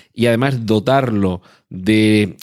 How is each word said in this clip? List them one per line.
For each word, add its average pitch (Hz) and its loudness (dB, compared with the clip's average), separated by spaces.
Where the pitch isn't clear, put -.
y 117 2
además 120 -2
dotarlo 107 0
de 107 0